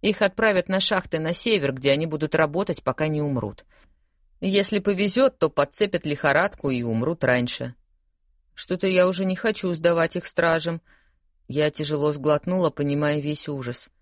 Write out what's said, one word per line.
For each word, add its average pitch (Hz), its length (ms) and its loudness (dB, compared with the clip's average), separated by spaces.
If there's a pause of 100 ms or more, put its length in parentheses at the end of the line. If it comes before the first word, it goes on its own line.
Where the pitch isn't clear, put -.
"Их 202 200 0
отправят 196 480 2
на 190 100 0
шахты 185 400 -2
на 165 140 -2
север, 170 400 0
где 135 180 0
они 151 140 2
будут 151 300 -4
работать, 165 480 0
пока 156 240 -2
не 151 140 -2
умрут. 123 440 -4 (760)
Если 196 380 2
повезет, 202 600 2
то 160 100 2
подцепят 175 560 0
лихорадку 147 640 0
и 123 140 0
умрут 117 400 -2
раньше". 123 520 0 (800)
"Что-то 190 320 -4
я 180 200 4
уже 185 180 -2
не 185 100 0
хочу 202 380 -2
сдавать 165 440 2
их 170 80 -8
стражам". 165 560 0 (680)
Я 151 220 0
тяжело 147 420 -2
сглотнула, 151 600 0
понимая 147 480 0
весь 147 280 -6
ужас. 131 420 -8 (120)